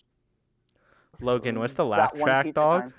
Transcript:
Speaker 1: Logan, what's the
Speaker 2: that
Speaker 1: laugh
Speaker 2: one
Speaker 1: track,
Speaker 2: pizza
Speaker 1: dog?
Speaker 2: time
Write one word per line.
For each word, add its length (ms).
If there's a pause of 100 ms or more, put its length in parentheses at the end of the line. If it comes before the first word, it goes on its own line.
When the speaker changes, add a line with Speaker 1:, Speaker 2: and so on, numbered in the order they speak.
(1200)
Speaker 1:
Logan, 400
what's 140
the 120 (100)
Speaker 2:
that 140
Speaker 1:
laugh 60
Speaker 2:
one 140
Speaker 1:
track, 140
Speaker 2:
pizza 160
Speaker 1:
dog? 240
Speaker 2:
time 160